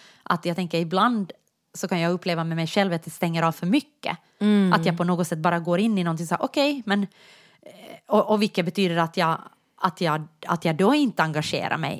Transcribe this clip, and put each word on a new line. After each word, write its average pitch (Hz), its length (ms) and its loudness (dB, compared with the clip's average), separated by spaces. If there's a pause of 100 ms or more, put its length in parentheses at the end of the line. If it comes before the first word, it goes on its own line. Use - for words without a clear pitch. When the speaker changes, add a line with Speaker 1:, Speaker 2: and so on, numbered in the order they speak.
(240)
Speaker 1:
att 165 220 -4
jag 170 100 -2
tänker 170 240 -2
ibland 190 520 0 (420)
så - 140 -8
kan 175 120 -2
jag 170 120 2
uppleva 175 320 -2
med 165 120 -4
mig 165 120 -2
själv 196 260 0
att 165 120 -4
jag 170 80 -12
stänger 165 300 -2
av 165 80 2
för - 160 -6
mycket. - 500 -2 (220)
Speaker 2:
Mm. 202 340 4
Speaker 1:
Att 165 120 2
jag 175 120 2
på 170 60 0
något 175 240 0
sätt 160 120 -4
bara 170 200 0
går 175 200 0
in 220 180 2
i 180 60 2
någonting 165 240 -2
så 175 80 -2
här, - 80 -2
okej, 277 420 0
men, 202 180 2
eh, 190 40 -2 (1000)
och, 214 240 4
och 208 100 2
vilket 185 240 0
betyder 175 320 0
att 165 200 -2
jag, 165 240 0 (380)
att 185 220 -2
jag, 156 260 0 (200)
att - 180 0
jag 160 100 2
då 196 180 4
inte 254 300 2
engagerar 151 540 -2
mig 160 220 -6